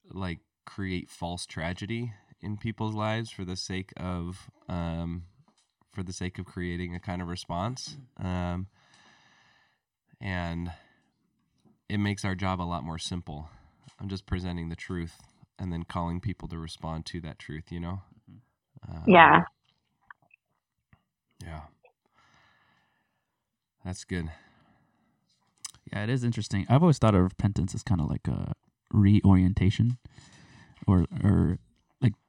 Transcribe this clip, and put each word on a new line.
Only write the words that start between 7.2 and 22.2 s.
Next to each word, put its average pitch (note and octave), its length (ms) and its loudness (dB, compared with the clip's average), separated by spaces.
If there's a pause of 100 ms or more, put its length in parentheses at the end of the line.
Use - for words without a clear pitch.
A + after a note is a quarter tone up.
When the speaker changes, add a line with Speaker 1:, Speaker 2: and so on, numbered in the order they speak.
Speaker 1:
of F2 60 -6
response. F2+ 680 -8 (200)
Um, F2+ 500 -4 (1500)
and F2 500 -4 (1160)
it G#2 80 -2
makes G2+ 260 -2
our F#2+ 120 -2
job F#2 260 -2
a - 20 -4
lot F2 200 -4
more D#2+ 160 -8
simple. D#2 500 -10 (500)
I'm G2 80 -10
just F#2 180 -8
presenting F2 440 -6
the E2+ 60 -8
truth E2+ 440 -8 (380)
and F#2 160 -6
then E2 100 -6
calling F2 380 -6
people E2+ 260 -8
to E2 100 -10
respond D#2+ 500 -10
to F2 140 -10
that D#2+ 180 -14
truth, - 320 -14
you F2 80 -8
know? F2+ 220 -8 (280)
Speaker 2:
Mm-hmm. - 640 -20
Speaker 1:
Um, - 120 -12
Speaker 3:
Yeah. E3+ 360 10 (2000)
Speaker 1:
yeah. D#2+ 180 -12 (2250)